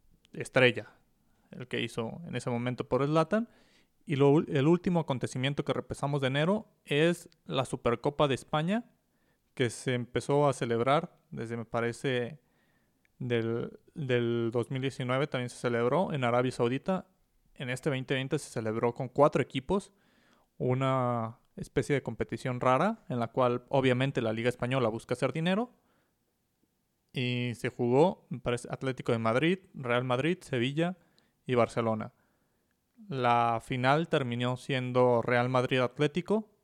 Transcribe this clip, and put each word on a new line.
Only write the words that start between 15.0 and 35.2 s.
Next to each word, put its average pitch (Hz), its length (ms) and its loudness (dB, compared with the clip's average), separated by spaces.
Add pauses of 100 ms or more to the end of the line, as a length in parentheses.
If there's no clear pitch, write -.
también 123 220 -4
se - 80 -16
celebró 123 560 0
en 135 100 -2
Arabia 123 280 2
Saudita. 135 560 -2 (480)
En 131 140 -8
este 127 200 -4
veinte 131 260 -2
veinte 135 240 -2
se - 100 -14
celebró 113 460 -2
con 131 120 -6
cuatro 143 340 4
equipos, 156 500 -4 (680)
una 127 800 -2 (180)
especie - 380 -2
de 131 80 2
competición 123 580 -6
rara 135 480 2
en 123 120 -4
la 113 80 -2
cual 123 420 0
obviamente 131 520 2
la 110 120 0
Liga 113 160 0
Española 123 400 0
busca 113 240 -4
hacer 131 180 -2
dinero. 185 400 -2 (1400)
Y 123 420 -4
se 127 140 -4
jugó, 131 600 2
me 123 100 -8
parece, 120 320 -4
Atlético 131 400 -4
de 113 80 0
Madrid, 131 400 2 (160)
Real 123 300 0
Madrid, 131 360 0
Sevilla 143 560 -2 (480)
y 127 100 -2
Barcelona. 113 580 0 (960)
La 120 520 2
final 135 460 2
terminó 123 500 0
siendo 127 640 2